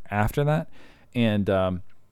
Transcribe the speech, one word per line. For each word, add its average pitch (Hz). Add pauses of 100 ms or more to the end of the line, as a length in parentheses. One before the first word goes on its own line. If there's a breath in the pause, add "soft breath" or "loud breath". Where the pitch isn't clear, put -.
(100)
after 104
that. 156 (440 soft breath)
And, 107
um, 92 (300)